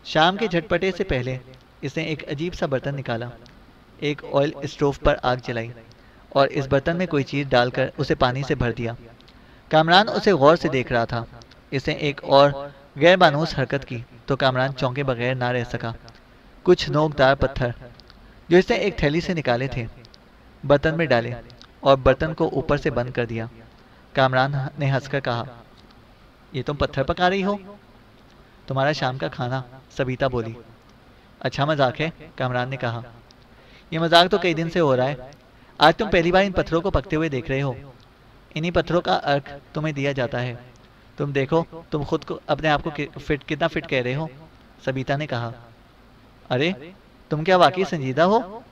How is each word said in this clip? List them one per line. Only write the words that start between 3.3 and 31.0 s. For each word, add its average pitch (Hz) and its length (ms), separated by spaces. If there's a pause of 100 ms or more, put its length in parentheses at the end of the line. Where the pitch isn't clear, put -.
एक 147 200
oil 143 300 (120)
stove 139 300 (100)
पर 147 100
आग 127 260
जलाई 117 300 (640)
और 139 120
इस 139 200
बर्तन 139 280
में 180 120
कोई 151 160
चीज़ 143 240
डालकर 127 520
उसे 151 160
पानी 131 280
से 143 120
भर 123 180
दिया। 117 220 (760)
कामरान 170 380
उसे 151 220
गौर 151 240
से 170 140
देख 131 220
रहा 117 140
था। 117 220 (460)
इसने 147 220
एक 143 280
और 139 500 (240)
गैर 170 200
मानूस 160 380
हरकत 135 280
की 120 200 (240)
तो 139 80
कामरान 131 360
चौंके 135 320
बगैर 127 320
ना 123 160
रह 123 120
सका। 117 320 (680)
कुछ 180 260
नोकदार 139 460
पत्थर 131 380 (800)
जो 170 60
इसने 214 200
एक 190 260
थैली 156 180
से 185 120
निकाले 131 340
थे, 123 200 (760)
बर्तन 143 300
में 165 120
डाले 120 280 (480)
और 139 120
बर्तन 135 380
को 160 140
ऊपर 139 300
से 151 120
बंद 123 220
कर 123 140
दिया। 113 240 (680)
कामरान 131 540 (100)
ने 143 60
हंसकर 135 340
कहा, 117 280 (1080)
"ये 127 80
तुम 147 140
पत्थर 143 260
पका 175 240
रही 196 140
हो?" 202 180 (1080)
"तुम्हारा 135 260
शाम 131 240
का 156 100
खाना," 131 540 (160)
सबिता 131 300
बोली। 113 280 (840)